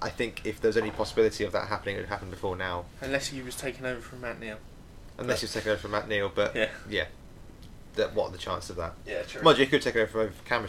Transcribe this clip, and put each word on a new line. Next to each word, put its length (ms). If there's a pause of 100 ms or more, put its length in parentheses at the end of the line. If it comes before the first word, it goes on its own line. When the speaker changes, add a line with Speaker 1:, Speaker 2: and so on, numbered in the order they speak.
Speaker 1:
I 80
think 340
if 160
there's 180
any 140
possibility 540
of 80
that 140
happening, 280
it 40
would 100
happen 200
before 260
now. 300 (160)
Speaker 2:
Unless 260
he 140
was 140
taken 300
over 160
from 200
Matt 180
Neal. 180 (640)
Speaker 1:
Unless 180
Speaker 2:
But 40
Speaker 1:
he 40
was 80
taken 180
over 100
from 100
Matt 160
Neal, 260
but 220
Speaker 2:
Yeah. 140 (200)
Speaker 1:
yeah. 160 (880)
That, 200
what 140
are 20
the 80
chances 320
of 60
that? 180 (100)
Speaker 2:
Yeah, 160
true. 220
Speaker 1:
Mind 160
you, 60
he 40
could 140
take 120
over 120
from 380
Cameron 240